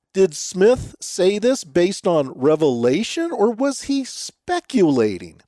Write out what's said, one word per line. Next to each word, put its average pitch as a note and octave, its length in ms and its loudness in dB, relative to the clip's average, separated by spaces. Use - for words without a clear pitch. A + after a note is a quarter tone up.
did F#3+ 240 2
Smith G#3 640 0
say G3+ 380 0
this B3 260 0
based F3 420 -2
on D3+ 260 2
revelation, D3+ 1000 0
or A3 180 0
was C4 340 -4
he C#4 200 -4
speculating? B2 1400 -2